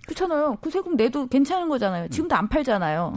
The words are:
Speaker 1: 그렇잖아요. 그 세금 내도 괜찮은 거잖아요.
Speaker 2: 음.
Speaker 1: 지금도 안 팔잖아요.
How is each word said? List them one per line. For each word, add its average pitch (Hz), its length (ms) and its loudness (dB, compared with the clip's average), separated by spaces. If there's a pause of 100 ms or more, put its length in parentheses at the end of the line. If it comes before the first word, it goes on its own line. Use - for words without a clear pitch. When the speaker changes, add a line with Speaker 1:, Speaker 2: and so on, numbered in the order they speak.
Speaker 1:
그렇잖아요. 302 540 0
그 311 100 -6
세금 359 240 -2
내도 247 320 2
괜찮은 320 420 2
거잖아요. 196 360 0
Speaker 2:
음. - 40 -8
Speaker 1:
지금도 311 260 0
안 208 140 0
팔잖아요. 175 680 0